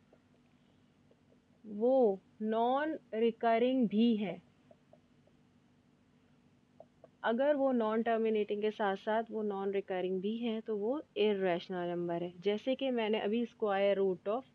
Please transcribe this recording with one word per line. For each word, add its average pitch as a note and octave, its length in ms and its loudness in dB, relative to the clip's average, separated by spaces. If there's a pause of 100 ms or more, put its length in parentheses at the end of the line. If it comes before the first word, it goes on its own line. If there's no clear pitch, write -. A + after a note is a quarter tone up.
(1700)
वो G#3+ 540 2 (220)
नॉन B3 580 0 (140)
रिकरिंग A#3 760 2
भी A3+ 280 4
है, G3+ 260 -6 (2750)
अगर C4 320 2
वो C4+ 160 2
नॉन A3+ 320 2
टर्मिनेटिंग A3 580 0
के G#3+ 100 0
साथ G3+ 240 -2
साथ A3 360 -2
वो G#3+ 100 -6
नॉन G3 300 -2
रिकरिंग F#3 500 -2
भी G#3+ 160 -4
है, A3+ 240 -4
तो A3 160 -4
वो A#3+ 240 -2 (160)
irrational F#3+ 720 0
number F3 340 -4
है। F3 160 -8
जैसे G#3 360 0
कि C4+ 160 -2
मैंने A3 280 0
अभी A3+ 260 0
square G3+ 540 0
root F#3+ 280 0
of A#3 160 -2 (120)